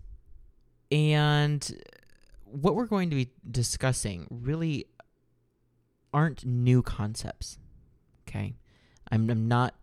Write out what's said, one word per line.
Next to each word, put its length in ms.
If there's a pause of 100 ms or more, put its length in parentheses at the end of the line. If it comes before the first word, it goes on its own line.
(920)
and 840 (680)
what 300
we're 100
going 240
to 80
be 140 (200)
discussing 800
really 540 (1300)
aren't 320
new 380
concepts, 760 (680)
okay? 300 (560)
I'm, 180
I'm 160
not, 360